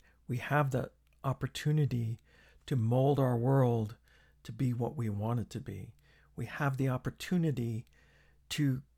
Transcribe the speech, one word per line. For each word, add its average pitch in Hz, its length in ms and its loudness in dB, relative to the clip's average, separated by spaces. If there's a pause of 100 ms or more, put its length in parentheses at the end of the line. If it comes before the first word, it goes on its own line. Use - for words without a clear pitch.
(280)
We 123 100 -2
have 139 320 2
the 127 200 -2 (340)
opportunity 131 960 0 (480)
to 139 100 0
mold 127 420 4
our 127 180 2
world 120 600 2 (480)
to - 80 -12
be 123 200 0
what 120 240 -2
we 117 120 -2
want 110 320 -2
it 98 100 -8
to 127 100 -8
be. 98 320 -12 (440)
We 123 100 -6
have 139 300 -2
the 135 120 0
opportunity 127 1000 -2 (640)
to 135 320 0 (160)